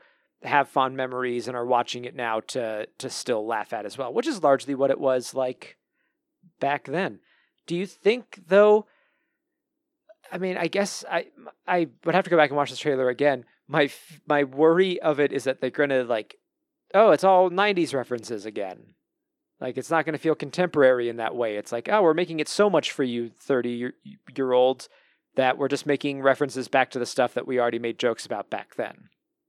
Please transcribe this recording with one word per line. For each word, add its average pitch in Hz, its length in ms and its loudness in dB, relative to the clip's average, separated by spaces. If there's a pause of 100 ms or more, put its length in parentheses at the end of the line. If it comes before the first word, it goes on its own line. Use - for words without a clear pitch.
(440)
have 135 240 2
fond 131 300 -2
memories 123 500 -6
and 123 80 -8
are 120 100 -6
watching 123 380 -2
it 123 120 -14
now 113 260 -4
to, 110 460 -8 (100)
to 131 120 -10
still 110 360 -4
laugh 110 280 -6
at 107 120 -6
as 101 120 -14
well, 127 160 -8
which 240 140 -4
is 226 160 -4
largely 139 320 2
what 135 160 0
it - 80 -4
was 131 340 -2
like 127 440 -8 (840)
back 139 260 -4
then. 139 340 -6 (480)
Do 170 80 -6
you 180 100 -4
think, 208 640 -4
though, 208 400 6 (1400)
I 180 60 -6
mean, 185 200 -4
I 170 100 -2
guess 202 420 -4
I, - 180 -4 (400)
I 175 220 0 (160)
would 165 100 2
have 185 80 4
to 185 60 -12
go 170 80 4
back 147 120 6
and 139 80 -6
watch 143 120 0
this 127 100 -12
trailer 131 300 0
again. 127 360 0 (220)
My 147 180 0
f-, - 420 -10
my 147 160 2
worry 165 580 4
of 151 180 0
it 143 120 2
is 139 120 -4
that 135 180 -2
they're 131 80 -2
gonna, 135 340 0
like, 117 340 -4 (560)
"Oh, 202 180 8
it's 151 120 4
all 185 260 6
nineties 180 440 0
references 117 520 -6
again." 98 500 -10 (640)
Like, 127 180 -8
it's 131 140 -8
not 160 140 2
gonna 156 120 -4
feel 156 180 0
contemporary 135 760 2
in 117 80 -8
that 113 180 -4
way. 113 220 -4
It's 107 140 -10
like, 117 180 -6
"Oh, 214 120 4
we're 165 120 6
making 165 260 -4
it 147 80 -4
so 208 220 2
much 165 220 0
for - 120 -4
you 120 260 -4 (100)
thirty 123 320 -2
year, 120 220 -6 (420)
year 131 180 -2
olds 127 360 2 (460)
that 131 220 2
we're 139 100 -2
just 135 180 -4
making 143 360 -2
references 135 460 0
back 131 240 2
to 131 80 -6
the 120 60 -4
stuff - 280 0
that - 140 -6
we 127 120 -2
already 120 200 0
made 117 200 -6
jokes 120 260 -2
about 104 240 -8
back - 260 -10
then." - 340 -10 (400)